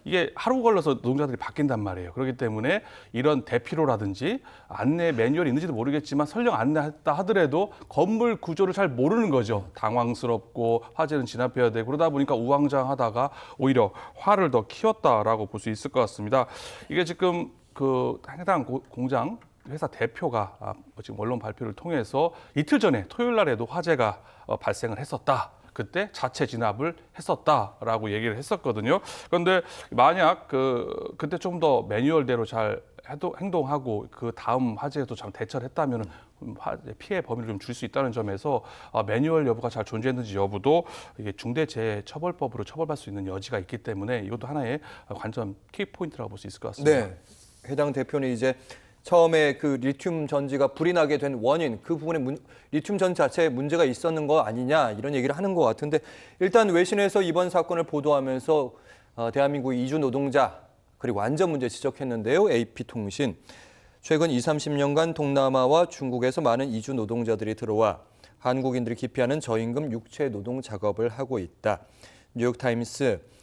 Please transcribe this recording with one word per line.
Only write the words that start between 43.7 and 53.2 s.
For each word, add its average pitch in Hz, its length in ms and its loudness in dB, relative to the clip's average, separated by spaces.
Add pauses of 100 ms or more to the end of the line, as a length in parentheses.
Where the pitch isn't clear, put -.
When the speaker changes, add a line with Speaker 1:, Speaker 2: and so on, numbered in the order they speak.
Speaker 1:
때문에 107 420 -4
이것도 110 260 -8
하나의 135 320 -4 (300)
관전 107 480 -8 (160)
키포인트라고 165 560 -8
볼 110 100 -14
수 - 80 -16
있을 104 140 -16
것 123 80 -8
같습니다. 135 400 2
Speaker 2:
네. 92 80 -14 (500)
해당 139 280 -2
대표는 135 340 -2
이제 127 280 0 (480)
처음에 165 520 6
그 139 240 0
리튬 147 460 -2
전지가 139 420 0
불이 165 240 0
나게 151 240 4
된 139 240 -2
원인, 131 420 2
그 170 140 -4
부분에 156 220 -4
문-, 135 180 -2 (360)
리튬 156 260 -2
전 180 160 2
자체에 160 340 2